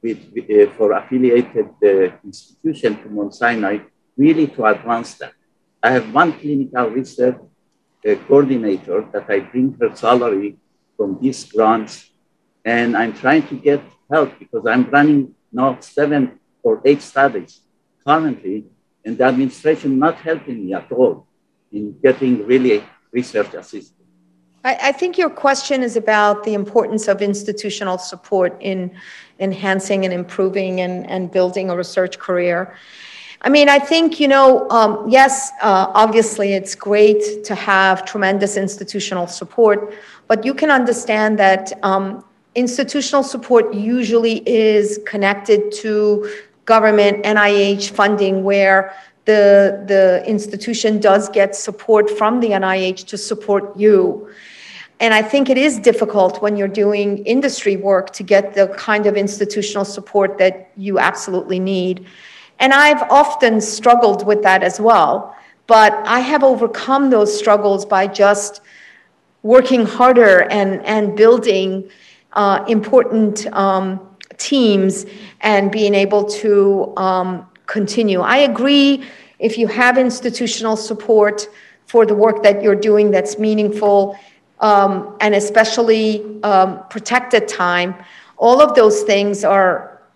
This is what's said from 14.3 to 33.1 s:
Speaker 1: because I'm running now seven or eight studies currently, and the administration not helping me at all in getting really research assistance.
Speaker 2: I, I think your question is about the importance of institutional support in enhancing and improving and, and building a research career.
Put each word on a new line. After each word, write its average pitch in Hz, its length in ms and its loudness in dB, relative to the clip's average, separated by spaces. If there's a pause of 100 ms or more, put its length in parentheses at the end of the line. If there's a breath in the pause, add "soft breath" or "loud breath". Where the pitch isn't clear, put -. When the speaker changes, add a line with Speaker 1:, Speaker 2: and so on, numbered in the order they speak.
Speaker 1:
because 113 260 -10
I'm 120 240 0
running 143 460 2 (160)
now 127 280 -2
seven 143 600 -4 (240)
or 110 220 -2
eight 143 160 2
studies 120 600 -4 (440)
currently, 127 600 -4 (400)
and 107 120 -8
the 127 60 0
administration 135 760 -2
not 156 160 -2
helping 139 500 -10
me 92 80 -8
at - 180 -10
all 117 360 -2 (440)
in 104 300 -12
getting 127 460 0
really 123 360 0 (280)
research 117 420 -6
assistance. - 400 -18 (680)
Speaker 2:
I, 254 180 -4
I - 100 -2
think 349 260 -6
your 349 120 0
question 269 540 -2
is 233 120 -6
about 208 480 0
the 220 100 -4
importance 214 540 -4
of 196 140 -2
institutional 202 760 -6
support 180 640 -4
in 185 320 -8 (480 loud breath)
enhancing 190 680 -4
and 185 80 -4
improving 185 680 -4
and, 180 260 -8
and 185 220 -8
building 185 400 -2
a 175 60 -4
research 185 420 -6
career. 175 580 -4 (640 loud breath)